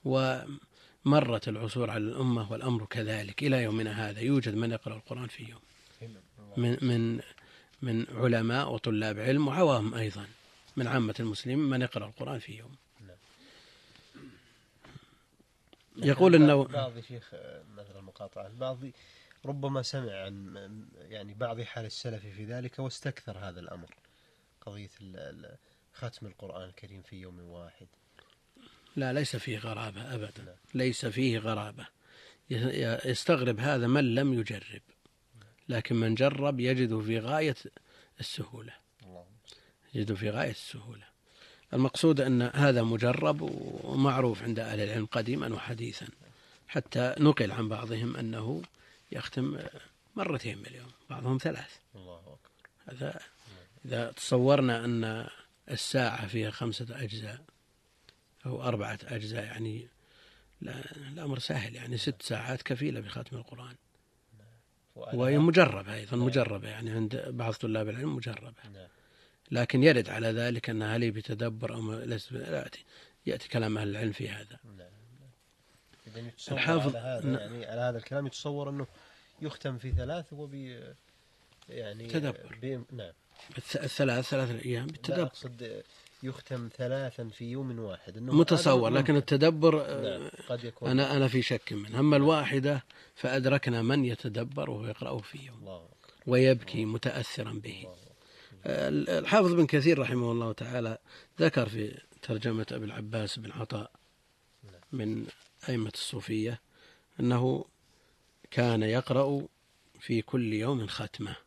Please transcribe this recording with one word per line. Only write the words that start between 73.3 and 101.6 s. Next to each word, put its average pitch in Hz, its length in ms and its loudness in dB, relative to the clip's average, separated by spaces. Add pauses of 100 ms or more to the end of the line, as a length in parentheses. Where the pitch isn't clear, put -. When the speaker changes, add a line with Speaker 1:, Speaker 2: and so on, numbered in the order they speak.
Speaker 1:
كلام 107 280 0
أهل 101 120 -2
العلم 107 220 -2
في 101 180 -6
هذا. 104 300 -14 (180)
Speaker 2:
نعم. 90 100 -20 (1200)
إذن 113 200 -12
يتصور 135 300 -6
Speaker 1:
الحافظ 143 380 2
Speaker 2:
على 117 120 -6
هذا، 131 220 -2
Speaker 1:
ن- 127 40 4
Speaker 2:
يعني، 113 320 -4
على 117 160 -4
هذا 123 160 2
الكلام 139 300 -4
يتصور 143 420 -6
أنه 139 180 -6 (540)
يختم 143 360 -6
في 127 140 -6
ثلاث 139 400 -2
وب-، 135 640 -14 (720)
يعني، 113 380 -10
Speaker 1:
تدبر. 143 540 -4
Speaker 2:
ب-، 127 220 -6 (120)
نعم. 98 180 -12 (440)
Speaker 1:
الث-، 143 260 -6
الثلاث، 131 460 0
ثلاثة 120 360 -2
أيام 123 200 -2
Speaker 2:
لا، 156 60 -8
Speaker 1:
بالتدبر. 165 320 -2
Speaker 2:
أقصد 117 600 -8 (400)
يختم 127 540 -8
ثلاثا 127 500 -4
في 113 180 -12
يوم 123 340 -6
واحد، 98 380 -10
أنه 127 160 -2
Speaker 1:
متصور، 147 560 8
Speaker 2:
هذا 123 80 4
Speaker 1:
لكن 139 160 6
Speaker 2:
ممكن. - 20 8
Speaker 1:
التدبر، 147 840 6
Speaker 2:
نعم، 113 280 -4 (200)
قد 120 140 -4
يكون. 120 260 -4
Speaker 1:
أنا، 135 280 6
أنا 135 100 6
في 123 140 4
شك - 320 0
منه. 110 260 -2
أما 147 180 8
Speaker 2:
نعم. 139 60 8
Speaker 1:
الواحدة 143 600 4 (320)
فأدركنا 131 640 2
من 131 240 4
يتدبر 123 640 -4
وهو 113 160 -6
يقرأه 127 320 -6
في 135 280 -12
يوم 120 120 -18
Speaker 2:
الله 98 200 -14
أكبر. - 360 -20 (120)
Speaker 1:
ويبكي 127 580 4
Speaker 2:
الله 107 100 -2
Speaker 1:
متأثرا 117 580 -4
به. 107 280 -10
Speaker 2:
الله 92 140 -14
أكبر. - 140 -20 (580)
Speaker 1:
ال-، 69 440 0
الحافظ 180 440 6
بن 170 120 8
كثير 147 340 6
رحمه 120 320 0
الله 117 220 0
تعالى 117 440 -4 (420)
ذكر 139 300 4